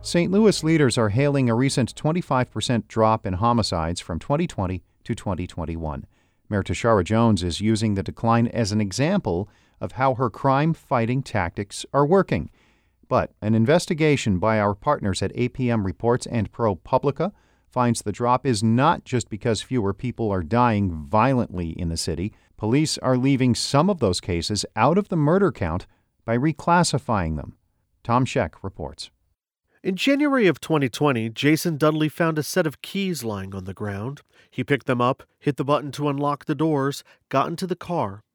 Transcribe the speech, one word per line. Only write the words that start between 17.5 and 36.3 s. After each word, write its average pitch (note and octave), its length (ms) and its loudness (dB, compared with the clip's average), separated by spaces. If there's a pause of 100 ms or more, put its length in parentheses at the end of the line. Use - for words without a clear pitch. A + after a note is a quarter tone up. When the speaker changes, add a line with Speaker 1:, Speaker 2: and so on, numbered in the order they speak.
Speaker 1:
finds A#2+ 340 0
the G#2 100 -6
drop A#2+ 340 0
is A2+ 180 0
not B2 420 2
just - 240 -4
because G#2+ 320 -2
fewer G2+ 320 -2
people A#2 380 -4
are F#2+ 120 -2
dying G#2 480 2
violently F2+ 880 -2
in E2+ 100 -4
the E2 80 -4
city. F2 360 -6 (240)
Police C3+ 400 0
are C3 200 0
leaving B2+ 360 4
some D3 340 2
of G3 120 0
those G2 200 2
cases F2+ 460 -2 (100)
out C#3 220 4
of G3+ 120 -2
the F#3+ 60 -2
murder E3 360 2
count E2+ 340 -4 (400)
by A#2 100 0
reclassifying B2 1000 0
them. - 200 -10 (480)
Tom A#2+ 220 2
Scheck - 380 -4
reports. - 480 -12 (720)
Speaker 2:
In F#3+ 120 -2
January C#4 500 2
of D#3+ 160 2
twenty D3 280 0
twenty, A#2+ 380 0
Jason D3+ 480 0
Dudley D#3 320 2
found D#3+ 300 -2
a D3 60 -2
set E3+ 240 -2
of - 160 -10
keys F#3 400 -4
lying G2 320 -6
on F#2+ 80 -8
the F#2 100 -10
ground. G#2 480 -8 (300)
He B2+ 120 -6
picked C3+ 220 -2
them B2 160 0
up, B2+ 220 0 (160)
hit D3 180 -2
the C#3+ 80 -4
button C#3+ 280 -2
to D3 140 -4
unlock C#3+ 380 -4